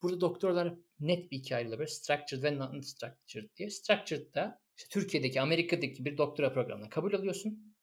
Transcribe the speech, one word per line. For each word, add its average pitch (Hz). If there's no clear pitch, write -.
Burada 180
doktorlar 175
net 175
bir 139
ikiye 131
ayrılıyor. 120
Böyle 151
structured 147
ve 147
non-structured 131
diye. 208
Structured'da -
işte -
Türkiye'deki, 131
Amerika'daki 160
bir 143
doktora 127
programına 107
kabul 190
alıyorsun. 196